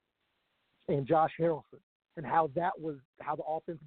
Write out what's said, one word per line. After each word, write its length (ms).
and 200
Josh 320
Harrelson, 400
and 80
how 300
that 240
was 180
how 160
the 80
offense 440